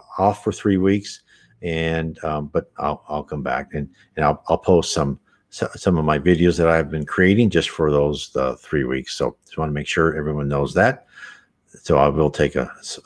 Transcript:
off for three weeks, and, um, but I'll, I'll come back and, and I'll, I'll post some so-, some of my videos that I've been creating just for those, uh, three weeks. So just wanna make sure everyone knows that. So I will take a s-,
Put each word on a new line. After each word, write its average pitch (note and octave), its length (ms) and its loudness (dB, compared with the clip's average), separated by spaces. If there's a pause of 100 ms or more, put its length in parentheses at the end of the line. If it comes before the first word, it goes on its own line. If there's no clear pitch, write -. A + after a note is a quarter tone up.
(180)
off G2+ 240 2
for G2+ 120 -2
three G2+ 240 0
weeks, G2 460 -2 (380)
and, E2 640 -2
um, D2+ 240 -4
but E2 300 -4
I'll, D2 320 -4
I'll D2 140 -6
come C#2+ 200 -10
back C2+ 300 -6
and, D2 160 -6 (260)
and D#2 80 -4
I'll, D2 240 0
I'll E2 100 2
post - 360 2
some C#2 260 -2 (340)
so-, - 220 -6
some F2 240 0
of D#2 60 0
my D2+ 120 2
videos E2+ 400 4
that E2 100 4
I've D#2+ 220 2
been D2+ 160 -4
creating G2 460 4
just E2 180 0
for D2+ 220 0
those, C#2+ 440 0
uh, C2 200 -2
three - 280 -4
weeks. C2 320 -6
So B1+ 300 -4
just - 120 -20
wanna D#2 140 -2
make D2 160 -6
sure D#2+ 300 0
everyone D2 300 -4
knows C#2+ 260 -2
that. A2+ 320 2 (640)
So - 300 0
I C#2+ 120 6
will D2 220 0
take C#2+ 240 0
a B1+ 240 -6
s-, - 260 -14